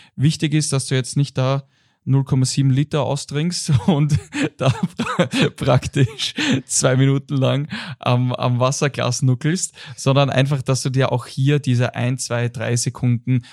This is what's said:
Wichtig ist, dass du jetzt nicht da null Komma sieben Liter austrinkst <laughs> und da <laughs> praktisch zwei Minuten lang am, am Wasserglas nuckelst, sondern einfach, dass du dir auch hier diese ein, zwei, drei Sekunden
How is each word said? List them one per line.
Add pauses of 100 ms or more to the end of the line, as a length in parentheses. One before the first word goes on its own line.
(160)
Wichtig
ist,
dass
du
jetzt
nicht
da (400)
null
Komma
sieben
Liter
austrinkst
<laughs>
und (380)
da (420)
<laughs>
praktisch (320)
zwei
Minuten
lang (300)
am,
am
Wasserglas
nuckelst, (220)
sondern
einfach,
dass
du
dir
auch
hier
diese
ein,
zwei,
drei
Sekunden